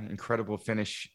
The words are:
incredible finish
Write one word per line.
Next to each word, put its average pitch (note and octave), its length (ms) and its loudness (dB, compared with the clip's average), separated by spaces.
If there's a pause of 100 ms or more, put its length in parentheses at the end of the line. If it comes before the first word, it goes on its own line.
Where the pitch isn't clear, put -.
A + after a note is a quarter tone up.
incredible G#2+ 480 2
finish - 580 0